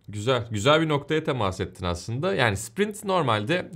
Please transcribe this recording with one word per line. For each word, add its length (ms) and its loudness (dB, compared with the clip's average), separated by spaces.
Güzel, 420 0
güzel 300 4
bir 80 2
noktaya 360 0
temas 360 0
ettin 240 -6
aslında. 500 -2
Yani 220 2
sprint 480 -4
normalde 720 2